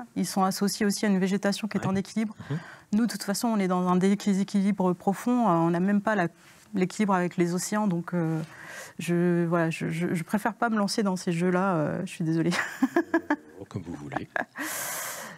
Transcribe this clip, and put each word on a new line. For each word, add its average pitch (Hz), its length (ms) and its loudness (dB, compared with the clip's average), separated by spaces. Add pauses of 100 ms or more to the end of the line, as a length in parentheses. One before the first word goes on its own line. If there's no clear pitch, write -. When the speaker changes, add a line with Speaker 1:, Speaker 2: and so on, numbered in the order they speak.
(140)
Speaker 1:
ils 190 120 0
sont 190 180 0
associés 196 420 0
aussi 202 200 0
à - 20 4
une 190 100 4
végétation 196 480 0
qui 202 120 -4
est - 20 -2
Speaker 2:
Ouais. - 80 -2
Speaker 1:
en 190 80 0
équilibre. 214 400 -4 (140)
Speaker 2:
Mhm. 147 80 -2 (340)
Speaker 1:
Nous, 220 140 4
de 202 40 -2
toute - 140 -8
façon, 202 240 0
on 220 100 2
est 196 80 2
dans 180 220 2
un 180 80 4
déséquilibre 196 960 2
profond. 226 560 0
Euh, 175 60 6
on 165 160 4
n'a 170 100 2
même 202 220 2
pas 214 120 0
la, 180 140 2 (460)
l'équilibre 196 400 2
avec 180 220 0
les 175 160 2
océans, 208 360 -2
donc, 175 260 -2
euh, 160 260 0 (580)
je, 170 480 2
voilà, 165 240 2
je, 165 200 -4
je, 165 220 -2
je 170 120 0
préfère 208 300 0
pas 233 160 0
me 220 60 0
lancer 202 280 0
dans 190 100 2
ces 185 160 -2
jeux-là, 180 440 2
euh, 156 300 0
je 185 60 -8
suis - 140 -6
désolée. 165 280 2
<laughs> - 1080 -2
Speaker 2:
Oh, - 80 -12
comme 95 140 -8
vous 82 120 -10
voulez. 73 340 -10 (1080)